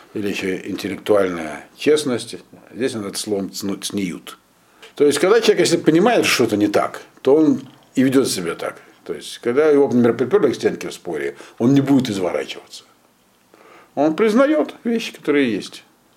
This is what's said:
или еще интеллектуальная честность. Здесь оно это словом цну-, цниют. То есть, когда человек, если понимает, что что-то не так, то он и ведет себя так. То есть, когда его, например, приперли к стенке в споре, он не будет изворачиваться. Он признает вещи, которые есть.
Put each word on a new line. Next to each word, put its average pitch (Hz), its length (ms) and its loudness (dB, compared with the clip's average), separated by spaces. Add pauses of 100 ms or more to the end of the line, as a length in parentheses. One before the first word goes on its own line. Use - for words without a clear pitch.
(160)
или 101 140 -6
еще 92 260 -4
интеллектуальная 92 1120 -4 (100)
честность. 143 580 -2 (380)
Здесь 120 220 -4
оно 101 140 -8
это - 100 -10
словом 98 320 -4
цну-, 98 240 -8
цниют. - 640 -8 (560)
То 143 100 2
есть, 139 140 2
когда 214 220 4
человек, - 180 2
если 160 180 2
понимает, 170 480 4
что - 100 0
что-то 110 220 0
не 104 100 2
так, - 340 -2 (200)
то 131 140 4
он 151 260 4 (320)
и 135 80 0
ведет 127 260 2
себя 85 280 -6
так. - 260 -10 (220)
То 90 100 -8
есть, - 260 -16
когда 131 280 2
его, 143 180 6
например, 120 320 2
приперли 110 340 2
к - 40 -2
стенке 87 340 -2
в 76 40 -12
споре, 73 420 -8 (240)
он 123 160 4
не 139 60 4
будет 135 280 2
изворачиваться. 85 720 -6 (1120)
Он 156 220 0
признает 269 580 2 (100)
вещи, 233 300 -4
которые 143 400 0
есть. - 300 -10 (340)